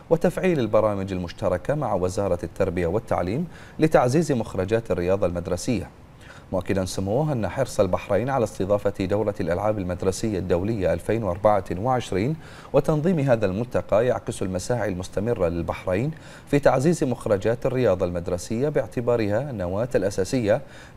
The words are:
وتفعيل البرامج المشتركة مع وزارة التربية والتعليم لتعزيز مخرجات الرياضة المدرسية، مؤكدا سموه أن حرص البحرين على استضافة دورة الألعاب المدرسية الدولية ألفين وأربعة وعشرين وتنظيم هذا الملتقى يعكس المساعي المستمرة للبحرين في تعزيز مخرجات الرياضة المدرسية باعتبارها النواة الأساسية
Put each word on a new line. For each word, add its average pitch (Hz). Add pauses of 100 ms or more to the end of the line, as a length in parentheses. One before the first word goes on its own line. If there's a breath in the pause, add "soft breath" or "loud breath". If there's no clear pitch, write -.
وتفعيل 165
البرامج 104
المشتركة 90
مع 131
وزارة 92
التربية 87
والتعليم 98 (320 loud breath)
لتعزيز 151
مخرجات 107
الرياضة 92
المدرسية، 87 (600 loud breath)
مؤكدا 95
سموه 107
أن 113
حرص 127
البحرين 98
على 131
استضافة 101
دورة 104
الألعاب 98
المدرسية 92
الدولية 90
ألفين 110
وأربعة 98 (140)
وعشرين 120 (380 loud breath)
وتنظيم 160
هذا 123
الملتقى 98
يعكس 113
المساعي 101
المستمرة 95
للبحرين 90 (360 loud breath)
في 143
تعزيز 143
مخرجات 110
الرياضة 117
المدرسية 90
باعتبارها 120
النواة 101
الأساسية 104 (360 loud breath)